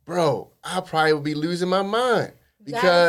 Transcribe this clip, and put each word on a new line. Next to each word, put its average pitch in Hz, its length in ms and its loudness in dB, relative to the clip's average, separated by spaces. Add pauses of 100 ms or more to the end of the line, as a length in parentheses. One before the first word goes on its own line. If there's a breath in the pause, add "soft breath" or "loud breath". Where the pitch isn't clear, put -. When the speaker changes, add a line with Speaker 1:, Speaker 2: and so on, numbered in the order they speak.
Speaker 1:
bro, 160 460 -2 (120)
I 175 200 -6
probably 156 320 0
would 143 100 -4
be 151 100 -4
losing 175 360 -4
my 190 120 2
mind." 214 500 -2 (340)
Speaker 2:
You 143 60 -10
gotta 240 100 -4 (260)